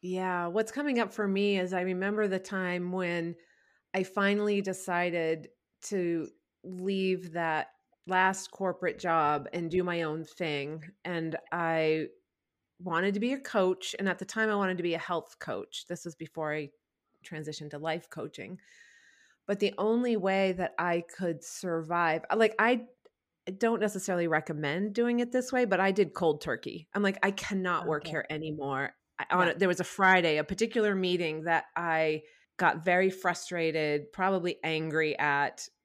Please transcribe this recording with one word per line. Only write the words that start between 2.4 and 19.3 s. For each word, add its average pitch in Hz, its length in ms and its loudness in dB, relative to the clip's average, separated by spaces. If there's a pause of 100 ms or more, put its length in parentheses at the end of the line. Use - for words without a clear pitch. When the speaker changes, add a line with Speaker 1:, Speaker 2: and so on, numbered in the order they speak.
Speaker 1:
when 170 440 -2 (580)
I 190 100 0
finally 202 580 2
decided 175 880 -2 (320)
to 170 480 -2 (340)
leave 185 680 -2
that 160 360 0 (380)
last 185 440 2
corporate 180 480 -4
job 151 540 2
and 170 180 -2
do 180 140 2
my 170 180 0
own 160 220 -4
thing. 151 600 -4 (200)
And 165 320 -2 (160)
I 160 560 2 (720)
wanted 180 340 0
to 202 60 -2
be 240 140 0
a 269 60 -6
coach. 185 580 0
And 196 100 0
at 180 120 -2
the 190 60 -8
time, 220 240 0
I 208 60 0
wanted 185 220 0
to 170 60 -4
be 170 100 0
a 165 40 -4
health 165 420 -4
coach. - 480 -8
This 170 160 -8
was 170 120 -10
before 156 380 -6
I 147 160 -6 (540)
transitioned 156 460 -10
to 147 80 -12
life 160 320 -4
coaching. 156 500 -12 (840)